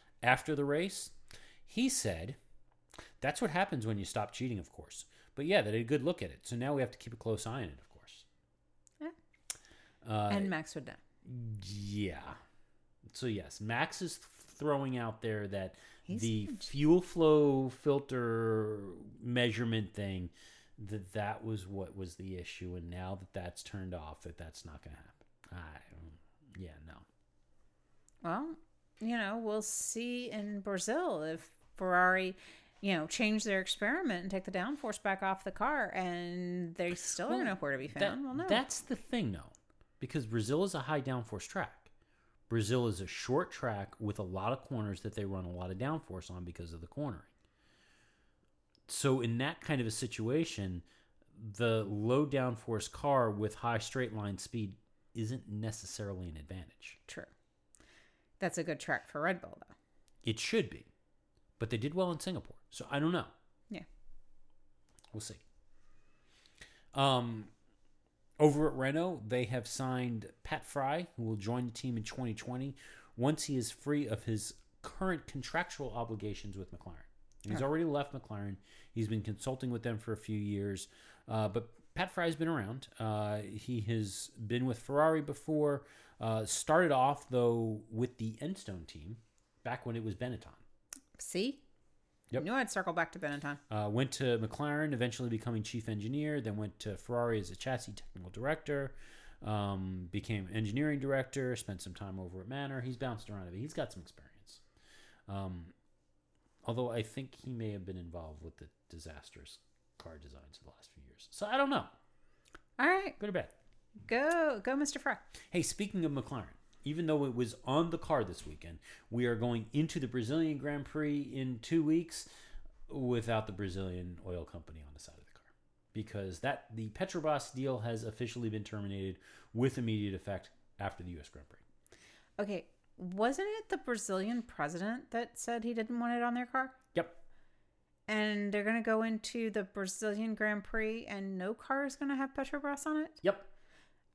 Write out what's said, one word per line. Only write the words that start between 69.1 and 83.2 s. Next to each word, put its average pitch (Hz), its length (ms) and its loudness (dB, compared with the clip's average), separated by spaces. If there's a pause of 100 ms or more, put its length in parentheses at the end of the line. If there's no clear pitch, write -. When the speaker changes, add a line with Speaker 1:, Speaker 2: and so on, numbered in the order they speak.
Speaker 1:
they 123 180 4
have 117 220 -2
signed 123 600 0 (160)
Pat - 220 -4
Fry, 147 500 0
who 120 80 -4
will 113 120 0
join 117 300 0
the 117 60 -4
team 120 260 -2
in 107 60 -2
twenty 117 300 -4
twenty 127 420 -6 (400)
once 143 280 4
he 143 140 0
is 117 120 0
free 147 380 0
of 107 160 -2
his 110 320 -2 (260)
current 185 460 -2
contractual 143 640 -2
obligations 107 680 -4
with 95 180 -8
McLaren. - 300 -14 (380)
And 101 100 -2
he's - 80 0
Speaker 2:
Oh. 135 40 2
Speaker 1:
already 156 180 2
left 143 300 0
McLaren. 101 420 -6 (360)
He's 113 160 0
been 107 140 2
consulting 127 480 -2
with 117 140 -2
them 117 160 0
for 110 140 -4
a 107 40 -4
few 107 220 -2
years. 101 480 0 (400)
Uh, 110 200 2
but 113 220 -2 (240)
Pat 185 180 0
Fry's 170 240 2
been 160 120 0
around. 123 400 -2 (120)
Uh, 107 380 0